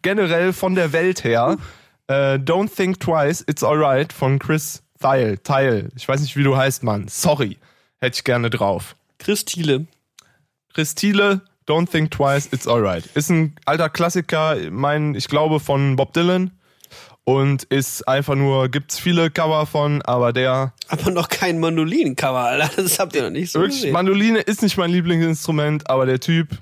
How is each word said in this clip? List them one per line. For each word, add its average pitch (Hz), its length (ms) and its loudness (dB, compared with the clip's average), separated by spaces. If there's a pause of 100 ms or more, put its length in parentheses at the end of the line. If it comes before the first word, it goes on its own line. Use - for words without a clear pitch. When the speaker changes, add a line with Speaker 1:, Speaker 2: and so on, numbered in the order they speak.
Speaker 1:
generell 185 520 2
von 185 220 -2
der 170 180 2
Welt 180 320 0
her, 120 320 2 (520)
äh, 139 260 2
Don't 165 400 0
Think 185 260 0
Twice, 160 480 0
It's - 140 -2
Alright 143 500 2
von 139 260 0
Chris - 440 -4 (180)
Thiel. 123 380 2
Thiel. 127 560 0
Ich - 140 -12
weiß 135 140 0
nicht, 135 140 -6
wie 143 60 2
du 135 140 4
heißt, 135 260 0
Mann. 104 260 -2
Sorry. 139 500 -2 (420)
Hätte 123 160 -2
ich - 80 -8
gerne 120 260 0
drauf. 98 460 -2 (220)
Speaker 2:
Chris - 260 -2
Thiele. 156 420 -2 (880)
Speaker 1:
Chris 156 220 -2
Thiele, 202 460 2 (260)
Don't 165 200 2
Think 156 240 0
Twice, 139 380 0
It's - 160 -6
Alright. 101 380 0 (100)
Ist 147 160 -2
ein 160 240 2 (120)
alter 160 240 0
Klassiker, 165 680 0 (140)
mein, 147 440 -2
ich - 140 -6
glaube, 151 320 2
von 139 360 0
Bob 135 180 0
Dylan. 180 360 2 (720)
Und 135 400 2
ist - 440 -4
einfach 139 260 0
nur, 135 340 2
gibt's 139 300 -6
viele 165 320 0
Cover 156 360 0
von, 147 360 0
aber 123 300 0
der 127 400 0 (160)
Speaker 2:
Aber 151 240 -2
noch 175 160 -2
kein 170 320 -2
Mandolinen-Cover, 160 800 0
Alter. 143 420 0
Das 180 160 -2
habt 175 160 -2
ihr 147 80 0
noch 101 80 -2
nicht 160 220 -6
so 156 80 0
Speaker 1:
wirklich, 285 220 0
Speaker 2:
gesehen. 147 100 -2
Speaker 1:
Mandoline 202 480 2
ist 202 220 -2
nicht 202 140 0
mein 175 140 0
Lieblingsinstrument, 165 1000 0
aber 131 180 2
der 131 120 2
Typ 165 300 0 (140)